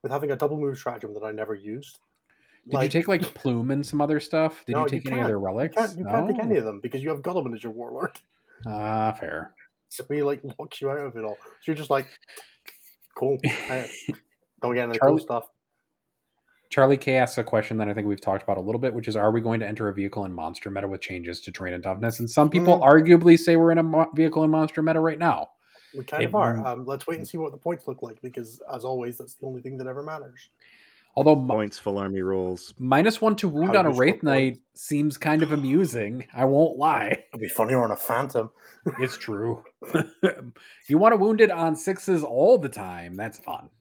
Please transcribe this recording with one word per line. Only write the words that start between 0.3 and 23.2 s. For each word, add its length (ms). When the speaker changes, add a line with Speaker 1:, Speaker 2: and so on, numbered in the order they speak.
Speaker 1:
a 40
double 220
move 200
stratagem 360
that 100
I 80
never 240
used. 440
Speaker 2:
Did 80
you 60
Speaker 1:
Like 120
Speaker 2:
take, 160
like, 140
Plume 380
and 120
some 180
other 180
stuff? 460
Did 80
Speaker 1:
No, 60
Speaker 2:
you 40
Speaker 1:
you 60
Speaker 2:
take 160
any 80
of 60
Speaker 1:
can't. 100
Speaker 2:
their 100
Speaker 1:
You 60
Speaker 2:
relics? 320
Speaker 1:
can't, 200
you 80
can't 220
take 120
any 160
Speaker 2:
No? 40
Speaker 1:
of 60
them 160
because 200
you 100
have 100
Guilliman 340
as 80
your 80
warlord. 400
Speaker 2:
Ah, 460
fair. 420
Speaker 1:
So 220
he, 120
like, 200
locks 220
you 100
out 60
of 180
it 80
all. 180
So 60
you're 100
just 120
like, 180
"Cool. 260
Speaker 2:
<laughs> 40
Speaker 1:
I 440
don't 140
get 140
any 100
Speaker 2:
Charlie 140
Speaker 1:
cool 60
stuff." 300
Speaker 2:
Charlie 260
K 200
asks 200
a 60
question 340
that 100
I 60
think 140
we've 120
talked 240
about 140
a 20
little 220
bit, 120
which 140
is, 80
"Are 160
we 80
going 200
to 80
enter 200
a 60
vehicle 320
and 80
monster 380
meta 160
with 120
changes 420
to 100
terrain 240
and 80
toughness?" 360
And 100
some 200
people 300
Speaker 1:
Mm. 100
Speaker 2:
arguably 500